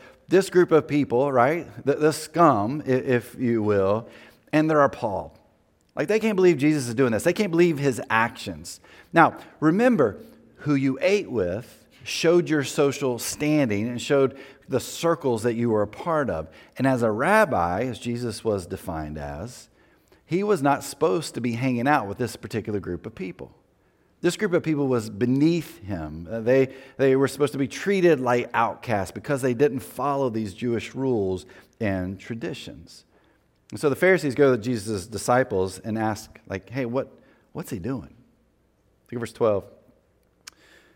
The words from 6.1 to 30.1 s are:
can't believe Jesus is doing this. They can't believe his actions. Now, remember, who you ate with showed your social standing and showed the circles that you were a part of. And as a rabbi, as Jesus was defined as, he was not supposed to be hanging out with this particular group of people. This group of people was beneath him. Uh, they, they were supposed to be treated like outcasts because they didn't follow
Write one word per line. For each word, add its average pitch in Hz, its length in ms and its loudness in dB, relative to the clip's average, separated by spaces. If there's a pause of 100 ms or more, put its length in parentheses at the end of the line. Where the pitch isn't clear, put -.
can't 214 180 0
believe 180 200 6
Jesus 139 320 2
is 117 60 -4
doing 123 180 4
this. 104 120 0
They 175 100 2
can't 208 160 -2
believe 165 280 4
his 135 300 0
actions. 107 720 -2 (320)
Now, 160 240 6 (240)
remember, 165 560 4 (440)
who 147 160 0
you 135 260 0
ate 185 280 0
with 101 540 -4 (200)
showed 170 440 2
your 147 160 0
social 135 540 0
standing 131 680 0
and 123 140 -6
showed 139 380 2 (280)
the 127 140 -2
circles 139 600 -2
that 120 120 0
you 117 140 -2
were 107 140 2
a 101 40 -2
part 147 440 -4
of. 82 180 -6 (300)
And 127 80 0
as 131 160 2
a 113 80 2
rabbi, 117 720 2
as 127 160 -6
Jesus 120 440 -6
was 101 240 -2
defined 78 520 -8
as, 73 500 -12 (560)
he 175 180 -4
was 202 200 0
not 139 200 2
supposed 165 520 -2
to 120 80 -8
be 117 100 -2
hanging 123 340 -2
out 139 200 2
with 98 100 -8
this 120 180 -4
particular 104 460 -6
group 87 240 -8
of 110 100 -12
people. - 400 -12 (680)
This 170 160 0
group 185 160 -2
of 160 80 2
people 143 260 0
was 113 220 0
beneath 139 760 0
him. 82 460 -8
Uh, 113 100 -6
they, 131 340 4 (220)
they 135 180 4
were 135 140 2
supposed 139 240 -2
to 139 60 -8
be 135 100 -2
treated 175 520 2
like 123 340 0
outcasts 107 580 -2
because 127 300 -4
they 131 100 2
didn't 131 280 0
follow 139 500 -4